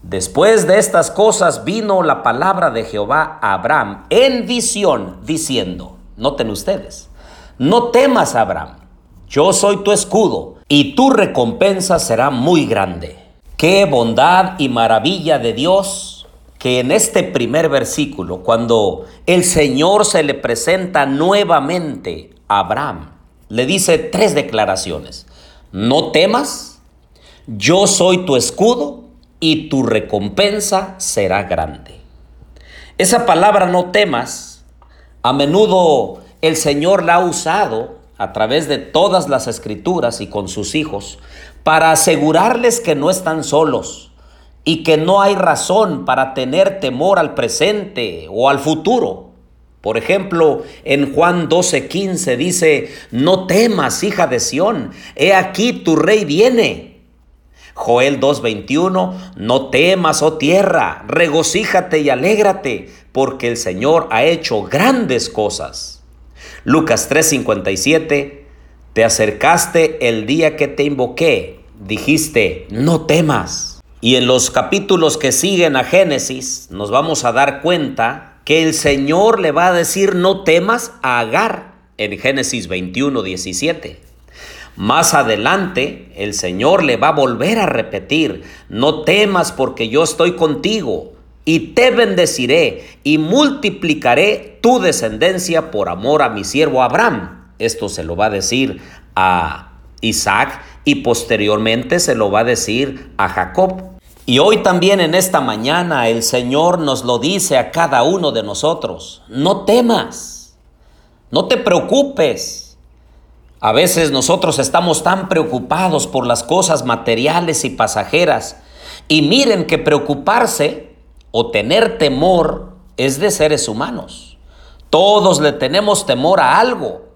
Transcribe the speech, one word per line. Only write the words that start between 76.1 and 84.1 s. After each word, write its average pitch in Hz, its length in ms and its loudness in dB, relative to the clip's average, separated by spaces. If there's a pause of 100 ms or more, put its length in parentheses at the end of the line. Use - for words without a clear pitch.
nos 101 200 -8
vamos 143 340 0
a 120 80 0
dar 139 300 0
cuenta 139 800 -4
que 160 180 2
el 160 120 0
Señor 160 680 2
le 160 120 0
va 170 160 2
a 185 40 2
decir 190 440 0
"no 190 260 0
temas" 190 500 0 (100)
a 123 180 0
Agar 170 540 -4 (220)
en 147 220 -6
Génesis 127 480 -4
veintiuno 101 560 -4
diecisiete. 95 800 -6 (760)